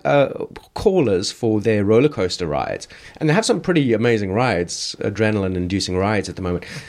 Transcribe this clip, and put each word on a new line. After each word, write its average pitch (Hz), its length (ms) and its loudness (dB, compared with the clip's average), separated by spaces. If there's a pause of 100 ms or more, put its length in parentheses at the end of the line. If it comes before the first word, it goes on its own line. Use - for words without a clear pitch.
uh, 143 300 2 (400)
callers 123 580 2
for 107 300 -2
their 107 200 2
roller 113 280 4
coaster 90 360 -4
rides, 65 420 -4 (280)
and 151 140 0
they - 20 4
have 220 140 2
some 208 160 0
pretty 143 320 2
amazing 107 400 2
rides, 101 680 -2
adrenaline-inducing 95 920 -2
rides 98 340 0
at 90 60 -10
the - 80 -10
moment. 90 220 -4 (240)